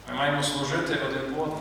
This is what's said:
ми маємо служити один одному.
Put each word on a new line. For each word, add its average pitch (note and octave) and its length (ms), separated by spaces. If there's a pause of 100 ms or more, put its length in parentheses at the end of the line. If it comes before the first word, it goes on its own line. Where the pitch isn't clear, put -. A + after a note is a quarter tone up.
ми B2 60
маємо C#3+ 280
служити - 540 (120)
один - 160
одному. C3+ 360